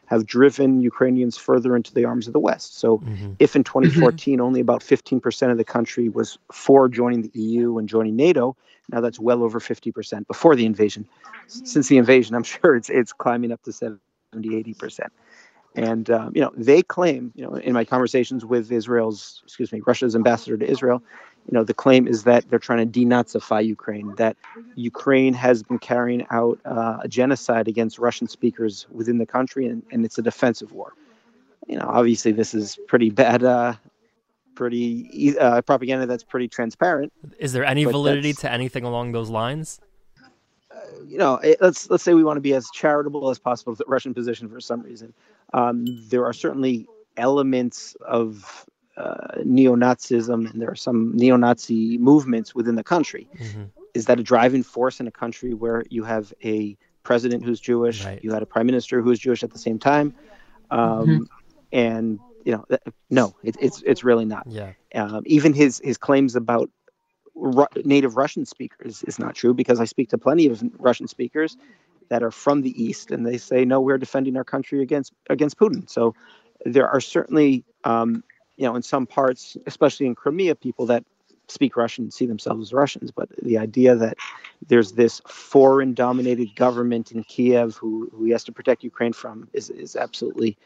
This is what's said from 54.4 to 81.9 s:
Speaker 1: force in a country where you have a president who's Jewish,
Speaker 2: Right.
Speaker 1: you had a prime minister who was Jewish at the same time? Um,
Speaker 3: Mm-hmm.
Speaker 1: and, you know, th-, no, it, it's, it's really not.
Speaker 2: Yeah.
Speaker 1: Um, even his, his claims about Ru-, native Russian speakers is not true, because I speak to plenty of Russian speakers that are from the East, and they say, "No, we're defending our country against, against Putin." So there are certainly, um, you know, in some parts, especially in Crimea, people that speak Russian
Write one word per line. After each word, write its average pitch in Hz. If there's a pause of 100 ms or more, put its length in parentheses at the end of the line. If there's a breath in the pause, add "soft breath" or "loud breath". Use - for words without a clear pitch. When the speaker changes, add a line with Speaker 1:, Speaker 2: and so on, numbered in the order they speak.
Speaker 1:
force 123
in 127
a 110
country 120
where 113
you 113
have 110 (100)
a 107 (280)
president 120
who's 120
Jewish, 117
Speaker 2:
Right. 98
Speaker 1:
you 110
had 110
a 110
prime 113
minister 123
who 120
was 120
Jewish 120
at 117
the -
same 113
time? 147 (560 soft breath)
Um, 113
Speaker 3:
Mm-hmm. 156 (500)
Speaker 1:
and, 113 (280)
you 120
know, 110
th-, 131 (300)
no, 123
it, 113
it's, -
it's -
really 117
not. 107
Speaker 2:
Yeah. 104 (220)
Speaker 1:
Um, 107
even 151
his, 139
his 123
claims 139
about 117 (640)
Ru-, 135 (180)
native 139
Russian 139
speakers -
is -
not -
true, 120
because 120
I 117
speak 123
to 117
plenty 156
of 113 (160)
Russian 123
speakers 151 (500 soft breath)
that 120
are 113
from 143
the 127
East, -
and 127
they 120
say, 127
"No, 131
we're 135
defending 131
our 127
country 139
against, 139 (160)
against 143
Putin." 139
So 117 (520 soft breath)
there 127
are 135
certainly, 147 (200)
um, 117 (340)
you 135
know, 117
in 120
some 131
parts, - (100)
especially 143
in 123
Crimea, 160
people -
that 117 (440)
speak -
Russian 117